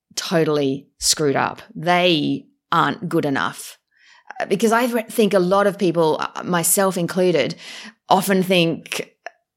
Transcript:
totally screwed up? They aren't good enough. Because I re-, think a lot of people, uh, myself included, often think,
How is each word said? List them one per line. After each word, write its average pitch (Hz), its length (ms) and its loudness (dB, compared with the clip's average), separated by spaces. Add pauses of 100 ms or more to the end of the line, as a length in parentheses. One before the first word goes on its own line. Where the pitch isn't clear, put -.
(160)
totally 147 720 0 (100)
screwed 143 380 0
up? 117 260 -2 (120)
They 165 760 0 (240)
aren't 156 360 0
good 151 160 0
enough. 127 540 -4 (720)
Because 226 240 2
I 240 140 2
re-, 233 180 -2
think 208 300 0
a 196 40 4
lot 196 300 2
of 190 100 -2
people, 165 400 2
uh, - 240 -8
myself 180 560 0
included, 165 560 0 (540)
often 185 340 2
think, 175 720 -2 (400)